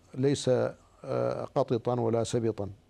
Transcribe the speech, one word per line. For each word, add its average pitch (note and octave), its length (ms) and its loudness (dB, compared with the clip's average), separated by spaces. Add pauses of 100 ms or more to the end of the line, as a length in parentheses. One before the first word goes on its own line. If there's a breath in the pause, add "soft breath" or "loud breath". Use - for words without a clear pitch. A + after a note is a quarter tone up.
(160)
ليس، C3 360 0 (540)
آه، B2 400 -2
قططا B2 560 0
ولا A#2 240 2
سبطا، A2 440 -2 (220)